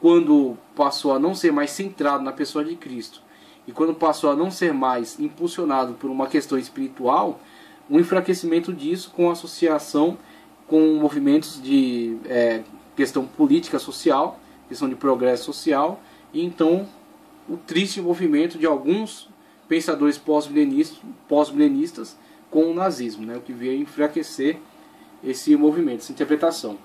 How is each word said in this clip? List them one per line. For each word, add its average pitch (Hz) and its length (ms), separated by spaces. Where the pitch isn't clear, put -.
quando 151 560
passou 143 380
a 135 40
não 170 160
ser 170 160
mais 147 200
centrado 147 520
na 135 100
pessoa 147 300
de 165 120
Cristo, 127 480
e 123 60
quando 160 220
passou 156 360
a 139 60
não 180 140
ser 180 240
mais 127 440
impulsionado 147 760
por 135 160
uma 131 160
questão 139 320
espiritual, 135 840
um 147 100
enfraquecimento 175 760
disso 165 420
com 175 160
associação 165 840
com - 280
movimentos 147 680
de, 123 560
é, 117 360
questão 135 300
política 147 540
social, 143 600
questão 131 200
de 127 60
progresso 123 500
social, 147 560
e 165 120
então 175 420
o 175 80
triste 190 420
envolvimento 170 580
de 160 100
alguns 160 640
pensadores 147 500
pós-milenis-, 147 800
pós-milenistas 147 880
com 160 180
o 165 40
nazismo, 123 520
né, 117 100
o 120 40
que 127 120
veio 127 300
enfraquecer 147 800
esse 131 320
movimento, 151 460
essa - 100
interpretação. 151 720